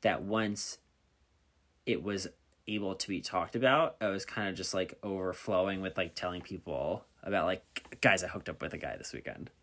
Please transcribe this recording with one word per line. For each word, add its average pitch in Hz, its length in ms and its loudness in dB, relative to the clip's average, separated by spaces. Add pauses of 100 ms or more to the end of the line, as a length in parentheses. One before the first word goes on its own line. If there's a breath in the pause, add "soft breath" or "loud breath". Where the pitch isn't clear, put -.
that 87 200 4
once 104 560 0 (1080)
it - 180 0
was 95 240 -2 (400)
able 101 280 -2
to - 120 -4
be 95 140 -2
talked 90 340 -2
about, 131 460 4
I 110 60 2
was 98 180 0
kinda 101 280 -2
just, 92 200 -2
like, 92 300 0
overflowing 95 800 0
with, 95 160 -4
like, 90 180 -2
telling 90 260 -4
people 80 640 -4 (180)
about, 95 220 2
like, - 560 -4
Guys, - 220 6
I 87 40 -2
hooked - 220 -6
up - 120 -6
with 76 120 -4
a 76 40 -8
guy 73 200 -6
this - 160 -10
weekend. - 360 -10 (140)